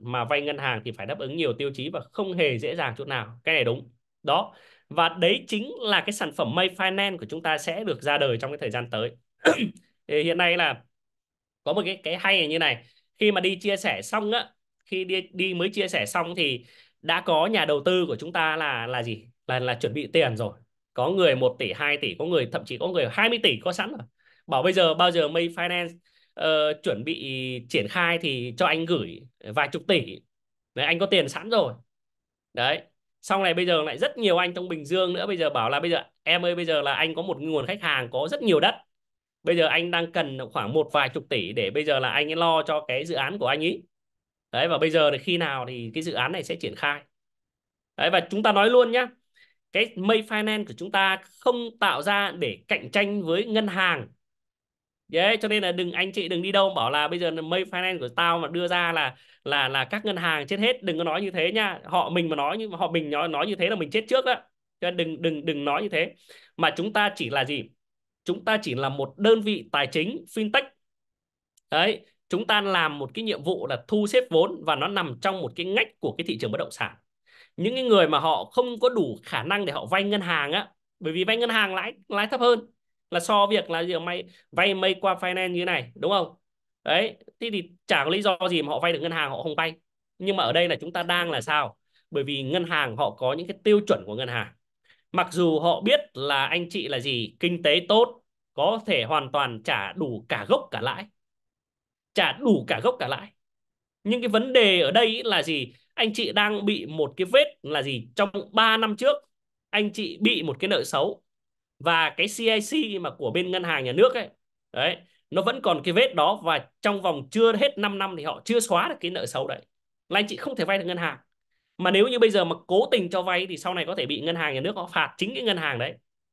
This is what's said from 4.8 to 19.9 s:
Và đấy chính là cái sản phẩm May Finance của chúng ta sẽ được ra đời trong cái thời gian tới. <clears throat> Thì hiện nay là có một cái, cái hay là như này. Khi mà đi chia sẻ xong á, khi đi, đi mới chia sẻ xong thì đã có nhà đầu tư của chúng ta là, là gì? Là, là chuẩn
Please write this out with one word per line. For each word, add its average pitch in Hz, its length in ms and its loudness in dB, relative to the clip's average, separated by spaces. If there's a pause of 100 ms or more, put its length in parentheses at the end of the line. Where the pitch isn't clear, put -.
Và 165 200 2
đấy 180 380 0
chính 220 320 -6
là 202 220 0
cái 208 120 -4
sản 175 180 -4
phẩm 147 240 -2
May 185 140 2
Finance 190 480 -2
của - 120 -12
chúng 160 140 -10
ta 156 140 0
sẽ 170 260 -6
được 151 180 -6
ra 143 160 0
đời 131 240 2
trong 135 100 -6
cái 147 60 -8
thời 135 120 -6
gian 120 200 -6
tới. 117 220 -4 (320)
<clears throat> - 640 -2
Thì 151 160 0
hiện 165 140 0
nay 175 200 2
là 143 260 0 (800)
có 151 100 -2
một 202 120 0
cái, 185 180 -6
cái 165 140 -4
hay 190 240 2
là 156 60 0
như 160 120 0
này. 139 240 0 (360)
Khi 214 120 4
mà 190 100 2
đi 196 140 0
chia 196 220 -2
sẻ 170 240 -2
xong 214 300 -4
á, 233 180 -2 (360)
khi 185 200 -6
đi, 185 160 -2 (120)
đi 185 200 -2
mới 170 160 0
chia 196 180 -2
sẻ 131 180 -2
xong 170 300 -4
thì 139 300 -2 (360)
đã 165 200 0
có 170 260 2
nhà 202 180 2
đầu 147 200 2
tư 180 200 2
của 127 100 -4
chúng 156 180 -10
ta 156 240 2
là, 131 300 -4
là 123 160 -4
gì? 113 240 -8 (200)
Là, 127 120 0
là 123 140 -2
chuẩn 117 200 -4